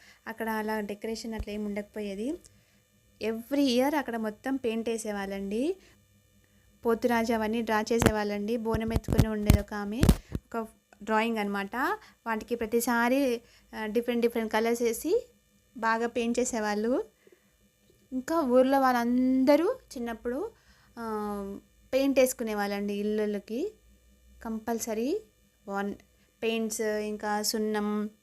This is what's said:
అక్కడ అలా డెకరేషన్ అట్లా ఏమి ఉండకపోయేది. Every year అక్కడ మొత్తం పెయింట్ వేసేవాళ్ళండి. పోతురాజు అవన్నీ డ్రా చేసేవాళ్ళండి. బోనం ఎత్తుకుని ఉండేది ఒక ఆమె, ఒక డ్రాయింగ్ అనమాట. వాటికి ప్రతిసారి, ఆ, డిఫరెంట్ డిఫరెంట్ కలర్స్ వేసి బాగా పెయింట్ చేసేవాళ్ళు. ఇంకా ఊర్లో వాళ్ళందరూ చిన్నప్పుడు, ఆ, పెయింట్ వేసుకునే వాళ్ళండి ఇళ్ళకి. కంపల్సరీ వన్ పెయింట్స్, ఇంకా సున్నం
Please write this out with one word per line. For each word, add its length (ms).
అక్కడ 220
అలా 300
డెకరేషన్ 540
అట్లా 200
ఏమి 120
ఉండకపోయేది. 680
Every 380
year 340
అక్కడ 220
మొత్తం 380
పెయింట్ 340
వేసేవాళ్ళండి. 880
పోతురాజు 480
అవన్నీ 280
డ్రా 200
చేసేవాళ్ళండి. 760
బోనం 360
ఎత్తుకుని 340
ఉండేది 320
ఒక 140
ఆమె, 280
ఒక 340
డ్రాయింగ్ 340
అనమాట. 380
వాటికి 300
ప్రతిసారి, 840
ఆ, 100
డిఫరెంట్ 360
డిఫరెంట్ 320
కలర్స్ 280
వేసి 500
బాగా 300
పెయింట్ 320
చేసేవాళ్ళు. 640
ఇంకా 300
ఊర్లో 380
వాళ్ళందరూ 1000
చిన్నప్పుడు, 540
ఆ, 600
పెయింట్ 260
వేసుకునే 360
వాళ్ళండి 380
ఇళ్ళకి. 800
కంపల్సరీ 800
వన్ 280
పెయింట్స్, 380
ఇంకా 600
సున్నం 680